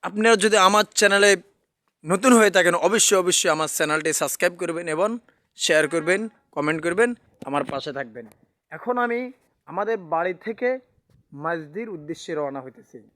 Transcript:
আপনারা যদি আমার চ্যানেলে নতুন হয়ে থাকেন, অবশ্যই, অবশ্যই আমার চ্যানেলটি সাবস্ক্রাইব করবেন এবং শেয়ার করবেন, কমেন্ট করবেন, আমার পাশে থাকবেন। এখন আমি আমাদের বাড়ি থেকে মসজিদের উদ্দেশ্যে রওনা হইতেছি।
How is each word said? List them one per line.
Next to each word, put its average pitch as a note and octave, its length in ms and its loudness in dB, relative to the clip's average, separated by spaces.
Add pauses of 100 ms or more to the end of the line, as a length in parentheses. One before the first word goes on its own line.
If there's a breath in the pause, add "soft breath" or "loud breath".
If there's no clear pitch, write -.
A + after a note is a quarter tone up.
আপনারা A3 360 4
যদি G#3+ 140 4 (100)
আমার G#3 180 4 (140)
চ্যানেলে G3+ 320 6 (720)
নতুন F#3+ 360 2
হয়ে G#3 180 4
থাকেন, F3 180 4 (120)
অবশ্যই, G3+ 360 2
অবশ্যই F3 320 0
আমার D#3 220 -2
চ্যানেলটি D#3 340 0 (100)
সাবস্ক্রাইব F3 400 -2
করবেন E3+ 240 -6 (100)
এবং F#3+ 140 0 (480)
শেয়ার D#3 360 2
করবেন, E3 260 0 (360)
কমেন্ট D3+ 300 -2
করবেন, F#3+ 240 0 (400)
আমার C#3+ 220 -2
পাশে C#3 260 -10
থাকবেন। A#2+ 280 -14 (460)
এখন A3 240 -6 (100)
আমি A#3 140 -4 (480)
আমাদের G#3 300 -6 (160)
বাড়ি F3 200 -2 (120)
থেকে A3+ 240 -6 (760)
মসজিদের E3 520 -8
উদ্দেশ্যে D#3 380 -12
রওনা C#3+ 320 -6
হইতেছি। A#2+ 340 -20 (160)